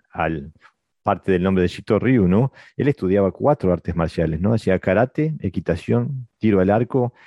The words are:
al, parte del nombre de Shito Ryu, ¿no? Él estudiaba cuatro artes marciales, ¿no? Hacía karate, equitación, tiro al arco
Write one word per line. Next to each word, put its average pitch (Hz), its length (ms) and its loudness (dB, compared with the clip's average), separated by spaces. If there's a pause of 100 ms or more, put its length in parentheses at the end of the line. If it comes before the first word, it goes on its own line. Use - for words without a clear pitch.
(100)
al, 80 420 -6 (500)
parte 98 300 -2
del 87 100 2
nombre 95 200 2
de 87 60 2
Shito - 300 -2
Ryu, 107 300 2
¿no? 110 240 2 (240)
Él 123 100 -2
estudiaba 98 460 0
cuatro 120 400 0
artes 85 240 -4
marciales, 80 440 -2
¿no? 107 140 0
Hacía 92 240 0
karate, 131 600 0
equitación, 120 880 -4 (100)
tiro 104 220 2
al 95 100 2
arco 120 420 0 (140)